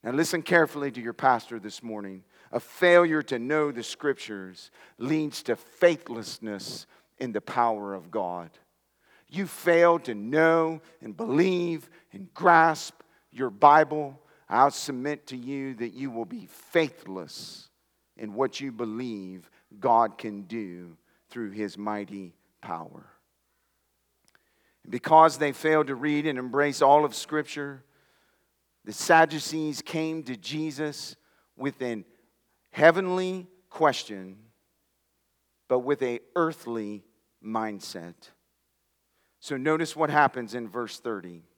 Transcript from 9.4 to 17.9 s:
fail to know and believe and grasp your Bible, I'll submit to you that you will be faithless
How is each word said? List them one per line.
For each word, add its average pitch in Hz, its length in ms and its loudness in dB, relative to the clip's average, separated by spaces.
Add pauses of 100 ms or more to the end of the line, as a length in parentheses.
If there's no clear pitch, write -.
fail 170 500 4
to 143 160 -8
know 160 680 2 (200)
and 113 160 -14
believe 175 760 -2 (220)
and 190 220 -18
grasp 165 680 4 (300)
your 127 180 -4
Bible, 139 720 6 (260)
I'll 131 220 6
submit 139 560 -6
to 131 100 -12
you 135 380 -8
that 113 180 -8
you 135 200 -10
will 175 120 -6
be 185 220 -14
faithless - 1200 -6 (480)